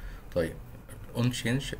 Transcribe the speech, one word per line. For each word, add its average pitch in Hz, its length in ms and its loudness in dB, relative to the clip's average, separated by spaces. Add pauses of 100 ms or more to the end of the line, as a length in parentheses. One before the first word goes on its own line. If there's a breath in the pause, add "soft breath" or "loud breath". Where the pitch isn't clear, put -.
(360 loud breath)
طيب - 180 4 (640)
اون 120 160 6
تشينج، 123 480 2